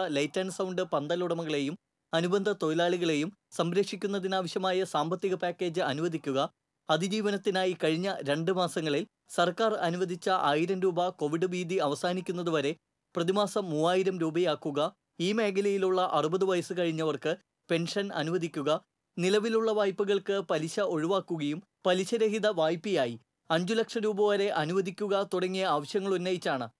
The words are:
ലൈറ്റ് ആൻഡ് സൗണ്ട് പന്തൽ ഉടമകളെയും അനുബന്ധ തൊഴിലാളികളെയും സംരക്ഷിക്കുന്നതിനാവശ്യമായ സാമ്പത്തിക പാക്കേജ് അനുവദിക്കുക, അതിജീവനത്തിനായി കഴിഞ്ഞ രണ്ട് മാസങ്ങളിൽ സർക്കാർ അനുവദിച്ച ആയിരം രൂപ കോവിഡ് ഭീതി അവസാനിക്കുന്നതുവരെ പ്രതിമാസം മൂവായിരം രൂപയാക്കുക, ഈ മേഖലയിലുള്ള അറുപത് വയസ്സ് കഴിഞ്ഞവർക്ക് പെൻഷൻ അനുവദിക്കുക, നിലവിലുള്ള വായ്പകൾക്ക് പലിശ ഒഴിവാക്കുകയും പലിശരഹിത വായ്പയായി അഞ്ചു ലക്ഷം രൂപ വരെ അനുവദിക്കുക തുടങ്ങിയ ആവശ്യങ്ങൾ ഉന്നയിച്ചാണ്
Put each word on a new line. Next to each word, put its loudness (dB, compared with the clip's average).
ലൈറ്റ് 0
ആൻഡ് -6
സൗണ്ട് -2
പന്തൽ -2
ഉടമകളെയും -2
അനുബന്ധ 2
തൊഴിലാളികളെയും 0
സംരക്ഷിക്കുന്നതിനാവശ്യമായ -2
സാമ്പത്തിക -2
പാക്കേജ് -2
അനുവദിക്കുക, -2
അതിജീവനത്തിനായി 0
കഴിഞ്ഞ 0
രണ്ട് 0
മാസങ്ങളിൽ 0
സർക്കാർ 2
അനുവദിച്ച -2
ആയിരം 2
രൂപ 2
കോവിഡ് 0
ഭീതി -2
അവസാനിക്കുന്നതുവരെ 0
പ്രതിമാസം 2
മൂവായിരം 2
രൂപയാക്കുക, 0
ഈ 2
മേഖലയിലുള്ള 2
അറുപത് 2
വയസ്സ് 0
കഴിഞ്ഞവർക്ക് 0
പെൻഷൻ 0
അനുവദിക്കുക, -2
നിലവിലുള്ള 2
വായ്പകൾക്ക് 0
പലിശ -2
ഒഴിവാക്കുകയും -2
പലിശരഹിത 2
വായ്പയായി 0
അഞ്ചു 0
ലക്ഷം -2
രൂപ 0
വരെ 2
അനുവദിക്കുക 0
തുടങ്ങിയ -2
ആവശ്യങ്ങൾ 0
ഉന്നയിച്ചാണ് -2